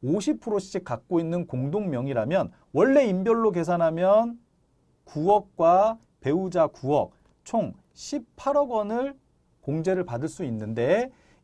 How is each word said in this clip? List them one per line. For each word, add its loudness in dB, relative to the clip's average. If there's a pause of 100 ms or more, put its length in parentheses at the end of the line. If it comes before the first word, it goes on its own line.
오십 -2
프로 -2
씩 -8
갖고 -4
있는 -4
공동 -4
명의라면 -2 (200)
원래 4
인별로 2
계산하면 2 (640)
구억과 2 (220)
배우자 0
구억, -2 (300)
총 -4 (200)
십팔억 -2
원을 -4 (460)
공제를 -2
받을 -6
수 -8
있는데 -2 (320)